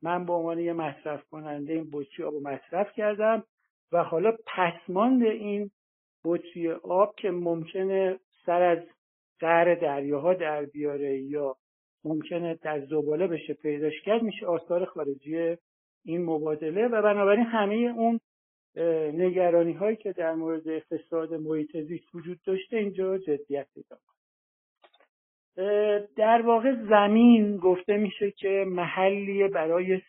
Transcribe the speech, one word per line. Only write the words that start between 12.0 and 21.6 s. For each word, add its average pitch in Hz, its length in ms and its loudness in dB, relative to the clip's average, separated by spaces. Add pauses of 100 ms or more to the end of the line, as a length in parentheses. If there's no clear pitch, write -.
ممکنه 165 580 -6
در 151 240 -6
زباله 151 420 -2
بشه 156 260 -6
پیداش 151 480 -4
کرد، 226 220 0
می‌شه 214 220 -6
آثار 175 400 -2
خارجی 160 680 -6 (500)
این 170 200 -4
مبادله 160 600 -2
و 226 140 -2
بنابراین 208 440 4
همهٔ 233 520 0
اون، 226 220 2 (560)
اه، 160 360 -2
نگرانی‌هایی 175 840 2
که 208 160 -8
در 165 220 -2
مورد 160 340 -4
اقتصاد 160 640 -6
محیط 156 440 -4